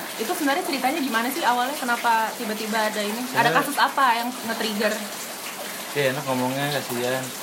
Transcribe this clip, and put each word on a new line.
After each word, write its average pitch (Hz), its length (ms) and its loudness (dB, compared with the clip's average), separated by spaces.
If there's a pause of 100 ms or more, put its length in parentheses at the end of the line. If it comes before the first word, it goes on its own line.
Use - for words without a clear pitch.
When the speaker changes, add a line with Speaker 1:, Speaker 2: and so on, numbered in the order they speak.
(180)
Speaker 1:
itu 226 100 -2
sebenarnya 294 340 2
ceritanya 285 380 0
gimana 233 300 0
sih 339 100 -2
awalnya? 247 340 2
Kenapa 233 600 2
tiba-tiba 214 480 -4
ada 214 160 0
ini? 208 160 -2
Ada 247 160 -4 (160)
Speaker 2:
Sebenarnya - 80 4
Speaker 1:
kasus 285 240 2
apa 269 260 4 (120)
yang 233 100 -2 (160)
nge-trigger? 220 500 0 (1040)
Speaker 2:
Iya, 143 160 4
enak 147 140 -4
ngomongnya, 131 480 0
kasihan. 127 500 -2 (200)